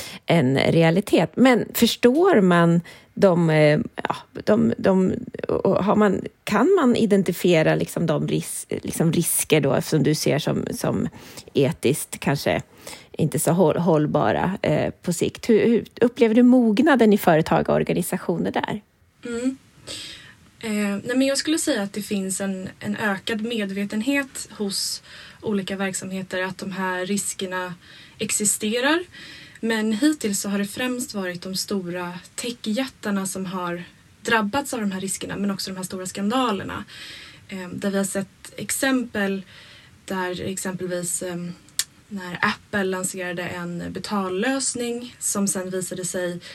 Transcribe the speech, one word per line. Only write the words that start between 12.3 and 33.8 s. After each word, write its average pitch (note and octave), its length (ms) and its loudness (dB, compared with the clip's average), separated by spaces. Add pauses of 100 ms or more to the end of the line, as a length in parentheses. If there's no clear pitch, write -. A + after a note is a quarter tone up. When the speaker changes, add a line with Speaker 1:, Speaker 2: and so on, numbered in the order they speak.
Speaker 1:
inte - 280 0
så E3+ 120 2
håll-, E3+ 260 4
hållbara, D3+ 840 2
eh, D3 400 0
på F3 120 -2
sikt? - 360 -2
Hur, G#3+ 160 6
hur A#3 200 2 (160)
upplever A3+ 340 4
du B3 80 8
mognaden B3 680 6
i G#3 40 6
företag D#3+ 520 2
och D3 60 4
organisationer F3 760 -2
där? - 300 -4 (440)
Speaker 2:
Mm. A#3+ 320 -4 (1040)
Eh, G#3 460 -2
nej, B3 120 -2
men C4 40 4
jag C4+ 160 2
skulle D#4 200 0
säga B3+ 260 0
att G3+ 100 -6
det G#3 80 -6
finns F#3+ 400 -4
en, F#3+ 280 -6 (100)
en G#3 160 -4
ökad G#3+ 460 -2
medvetenhet G#3+ 1160 -4
hos - 460 -4 (380)
olika G3 360 -4
verksamheter F#3+ 640 -6
att F#3 140 -6
de G3 140 -8
här F#3 340 -4
riskerna F#3 680 -4 (440)
existerar. A3+ 800 0 (600)
Men A3 340 -2
hittills A3 460 0
så G3+ 100 -6
har G3+ 100 0
det G3+ 60 -2
främst B3 480 -6
varit F3+ 280 -6
de F#3+ 140 -8
stora F3+ 580 -4 (220)
techjättarna A3 920 -4
som F#3+ 200 -6
har F3 380 -6 (380)